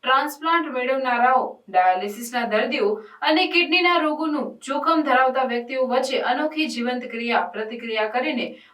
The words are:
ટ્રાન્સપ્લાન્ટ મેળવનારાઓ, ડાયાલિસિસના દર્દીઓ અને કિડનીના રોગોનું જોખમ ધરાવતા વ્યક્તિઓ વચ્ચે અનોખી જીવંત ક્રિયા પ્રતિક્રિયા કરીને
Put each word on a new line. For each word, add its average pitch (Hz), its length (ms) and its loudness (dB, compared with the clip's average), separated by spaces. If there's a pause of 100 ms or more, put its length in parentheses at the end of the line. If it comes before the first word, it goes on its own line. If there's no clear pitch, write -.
ટ્રાન્સપ્લાન્ટ 311 680 0
મેળવનારાઓ, 254 960 0
ડાયાલિસિસના 208 760 0
દર્દીઓ 214 560 0 (180)
અને 320 260 2
કિડનીના 349 500 2
રોગોનું 302 680 -2
જોખમ 302 360 0
ધરાવતા 262 420 4
વ્યક્તિઓ 240 440 -2
વચ્ચે 262 320 0
અનોખી 302 480 -2
જીવંત 240 440 -4
ક્રિયા 233 280 0
પ્રતિક્રિયા 220 680 -6
કરીને 247 480 -4 (180)